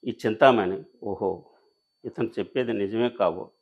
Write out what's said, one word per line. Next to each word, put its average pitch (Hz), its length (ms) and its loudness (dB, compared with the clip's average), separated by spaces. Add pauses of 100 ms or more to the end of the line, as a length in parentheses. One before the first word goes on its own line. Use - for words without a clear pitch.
ఈ 120 120 -6 (100)
చింతామణి, 110 520 4 (240)
ఓహో, 95 420 -6 (600)
ఇతను 117 340 -4
చెప్పేది 117 340 -2
నిజమే 110 360 0
కాబో 92 420 -2 (120)